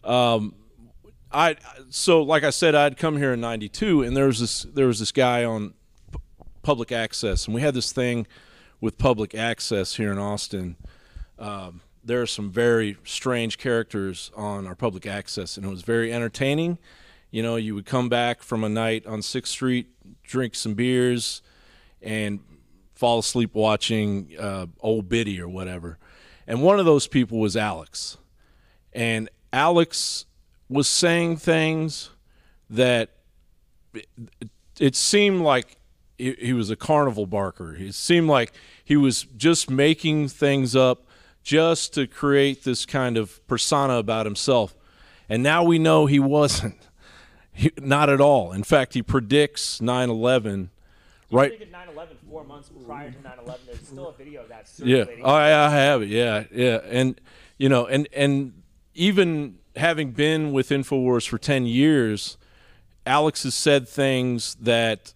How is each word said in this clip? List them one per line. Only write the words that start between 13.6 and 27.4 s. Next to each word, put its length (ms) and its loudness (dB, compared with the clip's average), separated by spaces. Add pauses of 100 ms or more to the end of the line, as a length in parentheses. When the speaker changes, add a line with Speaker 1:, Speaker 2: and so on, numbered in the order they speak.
Speaker 1:
on 320 -8
our 80 -12
Public 320 -6
Access, 500 -10
and 80 -12
it 40 -6
was 120 -12
very 320 -2
entertaining. 640 -4 (540)
You 120 -4
know, 120 -4
you 200 -4
would 100 -10
come 220 -2
back 360 -2
from 200 -4
a 60 -2
night 380 -2
on 140 -8
Sixth 300 -8
Street, 360 -2 (360)
drink 320 -6
some 200 -6
beers, 680 0 (600)
and 380 -6 (540)
fall 260 2
asleep 360 -2
watching, 760 -2 (100)
uh, 280 -8 (120)
Old 300 -2
Biddy 320 -2
or 80 -12
whatever. 480 -10 (500)
And 140 -2
one 180 6
of 60 2
those 220 6
people 320 0
was 180 0